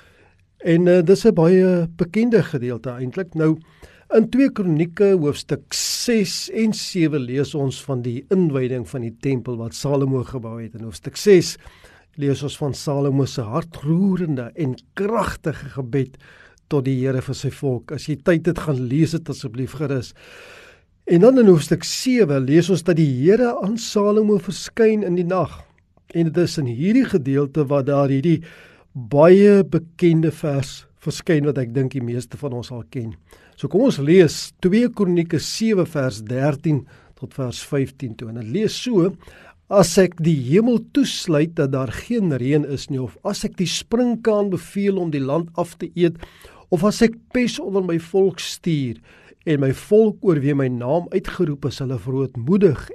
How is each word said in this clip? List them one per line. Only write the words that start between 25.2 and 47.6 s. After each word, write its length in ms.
nag. 400
En 120
dit 120
is 200
in 80
hierdie 400
gedeelte 640
wat 180
daar 240
hierdie 340
baie 680
bekende 680
vers 540
verskyn 460
wat 120
ek 160
dink 180
die 100
meeste 360
van 160
ons 180
al 180
ken. 260
So 140
kom 120
ons 160
lees 640
twee 300
Kronieke 500
sewe 460
vers 360
dertien 640
tot 180
vers 300
vyftien 520
toe. 140
En 60
dit 80
lees 400
so: 320
"As 280
ek 200
die 180
hemel 440
toesluit 640
dat 160
daar 200
geen 420
reën 320
is 240
nie, 120
of 220
as 220
ek 120
die 100
sprinkaan 840
beveel 480
om 140
die 80
land 360
af 220
te 180
eet, 220
of 140
as 180
ek 140
pes 260
onder 240